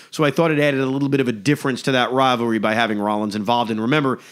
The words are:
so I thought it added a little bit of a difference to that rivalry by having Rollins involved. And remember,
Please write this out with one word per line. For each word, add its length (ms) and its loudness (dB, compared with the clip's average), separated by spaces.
so 140 -2
I 80 2
thought 180 2
it 100 0
added 200 2
a 80 0
little 220 -2
bit 100 2
of 80 0
a 60 0
difference 500 -2
to 80 -2
that 200 0
rivalry 460 2
by 160 0
having 240 0
Rollins 380 -2
involved. 340 0
And 100 -4
remember, 380 0